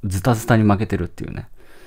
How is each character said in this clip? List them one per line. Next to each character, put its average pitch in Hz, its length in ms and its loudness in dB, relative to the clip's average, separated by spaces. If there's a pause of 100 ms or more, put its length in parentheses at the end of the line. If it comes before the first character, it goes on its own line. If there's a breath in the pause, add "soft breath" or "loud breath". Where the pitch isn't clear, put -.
う 107 40 -4
ズ 92 140 -4
タ 120 140 2
ズ 107 100 -6
タ 117 120 4
に 110 60 4
負 101 140 4
け 107 80 -2
て 98 100 -4
る 85 100 -2
っ - 20 -6
て - 160 -12
い - 40 -10
う - 60 -10
ね。 - 160 -12 (380 soft breath)